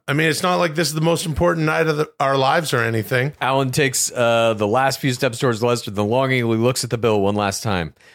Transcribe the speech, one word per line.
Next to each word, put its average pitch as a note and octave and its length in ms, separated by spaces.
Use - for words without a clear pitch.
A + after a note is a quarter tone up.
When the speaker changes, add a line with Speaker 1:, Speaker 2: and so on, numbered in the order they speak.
Speaker 1:
I C#3 60
mean, D#3 160
it's D3+ 140
not F3+ 140
like F3 180
this D#3+ 140
is D3 60
the D#3+ 60
most E3 240
important E3 400
night D#3+ 220
of D#3 100
the, D3+ 140
our C#3 160
lives C#3 380
or B2 80
anything. A#2 580
Speaker 2:
Alan C3+ 300
takes, C3+ 420
uh, A#2 420
the G#2 120
last C3 340
few C3+ 140
steps A#2+ 240
towards A#2 240
Lester, A#2+ 280
then G#2 180
longingly B2 500
looks B2 260
at A#2 60
the A#2+ 80
bill G#2+ 240
one G2+ 120
last G2+ 280
time. F2+ 320